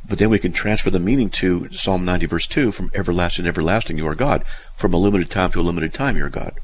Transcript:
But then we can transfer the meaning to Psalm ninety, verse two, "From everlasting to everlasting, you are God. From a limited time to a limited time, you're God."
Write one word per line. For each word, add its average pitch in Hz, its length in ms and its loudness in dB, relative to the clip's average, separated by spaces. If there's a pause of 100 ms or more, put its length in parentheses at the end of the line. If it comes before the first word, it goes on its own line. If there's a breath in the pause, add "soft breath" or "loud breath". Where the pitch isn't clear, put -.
But 101 100 -4
then 107 120 4
we 107 80 4
can 92 140 -2
transfer - 380 0
the 92 100 2
meaning 110 300 2
to 90 420 0
Psalm 92 320 -2
ninety, 90 220 2
verse 82 200 -2
two, 135 240 0
"From 92 240 -2
everlasting 87 500 0
to 85 40 0
everlasting, 85 500 0
you 78 80 -2
are 78 80 -2
God. 117 300 2 (320 loud breath)
From 92 180 0
a 85 40 4
limited 95 320 2
time 92 200 0
to 92 100 2
a - 20 4
limited 85 300 0
time, 135 240 0
you're 71 120 2
God." - 360 -6